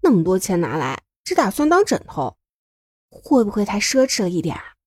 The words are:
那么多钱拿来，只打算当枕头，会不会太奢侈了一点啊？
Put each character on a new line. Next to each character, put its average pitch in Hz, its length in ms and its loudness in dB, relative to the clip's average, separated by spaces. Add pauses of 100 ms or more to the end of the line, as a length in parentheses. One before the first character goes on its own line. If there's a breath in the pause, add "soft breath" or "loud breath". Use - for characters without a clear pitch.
那 359 80 4
么 185 120 4
多 185 160 2
钱 185 220 -2
拿 156 160 -4
来， 131 260 -6 (220)
只 370 100 -4
打 247 160 2
算 294 180 0
当 359 160 4
枕 - 220 -2
头， - 300 -6 (720)
会 - 340 0
不 202 80 0
会 208 140 -2
太 202 160 -4
奢 262 240 2
侈 262 180 -2
了 180 60 0
一 175 140 -2
点 151 120 -4
啊？ - 200 -16 (120)